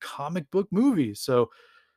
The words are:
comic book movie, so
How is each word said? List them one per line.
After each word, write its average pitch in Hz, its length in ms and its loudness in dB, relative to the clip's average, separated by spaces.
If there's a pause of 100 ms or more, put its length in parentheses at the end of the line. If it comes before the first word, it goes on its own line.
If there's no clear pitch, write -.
comic 156 500 -8
book 190 200 0
movie, 180 440 2
so 123 340 0 (480)